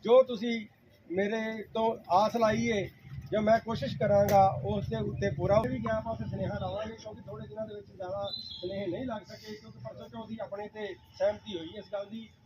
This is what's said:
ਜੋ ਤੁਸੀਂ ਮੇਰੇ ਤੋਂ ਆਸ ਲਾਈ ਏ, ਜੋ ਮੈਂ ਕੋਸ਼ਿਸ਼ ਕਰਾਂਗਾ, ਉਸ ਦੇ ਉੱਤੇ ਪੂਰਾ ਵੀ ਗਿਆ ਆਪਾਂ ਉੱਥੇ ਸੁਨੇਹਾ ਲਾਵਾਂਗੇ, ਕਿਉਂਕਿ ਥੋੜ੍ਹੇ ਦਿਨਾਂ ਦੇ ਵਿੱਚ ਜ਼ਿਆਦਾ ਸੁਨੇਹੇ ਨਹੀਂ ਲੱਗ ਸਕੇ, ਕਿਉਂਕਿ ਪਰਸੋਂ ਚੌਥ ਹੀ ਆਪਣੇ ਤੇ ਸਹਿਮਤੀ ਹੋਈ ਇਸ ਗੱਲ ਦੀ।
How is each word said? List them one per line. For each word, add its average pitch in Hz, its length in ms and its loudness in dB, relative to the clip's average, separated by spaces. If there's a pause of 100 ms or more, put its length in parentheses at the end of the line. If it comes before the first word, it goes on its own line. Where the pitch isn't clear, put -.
ਜੋ 247 180 10
ਤੁਸੀਂ 233 440 0 (460)
ਮੇਰੇ 220 500 0 (120)
ਤੋਂ 226 220 2 (140)
ਆਸ 208 260 4
ਲਾਈ 226 320 2
ਏ, 202 200 0 (440)
ਜੋ 208 80 2
ਮੈਂ 220 180 6
ਕੋਸ਼ਿਸ਼ 226 400 -4
ਕਰਾਂਗਾ, 202 480 6 (180)
ਉਸ 202 240 -2
ਦੇ 226 80 -4
ਉੱਤੇ 208 340 -2
ਪੂਰਾ 185 380 4
ਵੀ 254 100 -2
ਗਿਆ 226 180 0
ਆਪਾਂ 226 160 -4
ਉੱਥੇ 226 120 -6
ਸੁਨੇਹਾ 196 360 -4
ਲਾਵਾਂਗੇ, 208 360 -6
ਕਿਉਂਕਿ 214 240 -14
ਥੋੜ੍ਹੇ 208 280 -12
ਦਿਨਾਂ 214 180 -8
ਦੇ 208 80 -12
ਵਿੱਚ 202 120 -14 (100)
ਜ਼ਿਆਦਾ 190 340 -6 (300)
ਸੁਨੇਹੇ 196 260 -6
ਨਹੀਂ 196 200 -4
ਲੱਗ 220 160 -6
ਸਕੇ, 214 320 -14
ਕਿਉਂਕਿ - 240 -18
ਪਰਸੋਂ 208 300 -12
ਚੌਥ 226 220 -12
ਹੀ 226 120 -8
ਆਪਣੇ 202 260 -8
ਤੇ 208 260 -8 (240)
ਸਹਿਮਤੀ 202 400 -2
ਹੋਈ 165 100 -8 (100)
ਇਸ 202 140 -12
ਗੱਲ 202 180 -6
ਦੀ। 220 180 -12 (180)